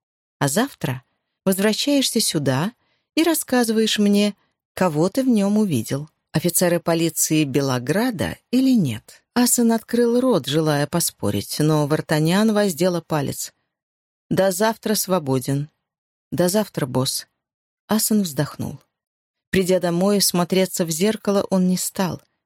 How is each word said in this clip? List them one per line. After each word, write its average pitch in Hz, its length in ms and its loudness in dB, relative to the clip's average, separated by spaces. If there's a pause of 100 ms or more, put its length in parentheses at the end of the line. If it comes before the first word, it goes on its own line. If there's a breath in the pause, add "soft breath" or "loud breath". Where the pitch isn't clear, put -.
(380)
А 143 100 0
завтра 147 540 -4 (420)
возвращаешься 220 760 0
сюда 143 520 -2 (420)
и 311 80 2
рассказываешь 226 760 0
мне, 208 360 2 (400)
кого 170 340 0
ты 269 140 -2
в 262 60 0
нем 208 300 2
увидел. 147 500 -2 (240)
Офицеры 170 480 0
полиции 165 640 0
Белограда 135 920 -2 (140)
или 262 240 2
нет?» 135 480 -2 (180)
Асан 240 300 2
открыл 233 500 0
рот, 240 260 0
желая 147 420 0
поспорить, - 720 -4
но 151 260 2
Вартанян 160 680 0
воздела 180 480 0
палец. 139 540 -6 (720)
«До 185 220 2
завтра 214 460 -2
свободен». 139 720 -2 (640)
«До 175 160 0
завтра, 202 380 -2
босс». 127 420 -4 (580)
Асан 214 360 0
вздохнул. 147 580 -6 (680)
Придя 185 280 2
домой, 180 420 0
смотреться 180 640 0
в 160 60 -8
зеркало 202 600 -2
он 185 180 2
не 185 80 2
стал. 170 440 -4 (260)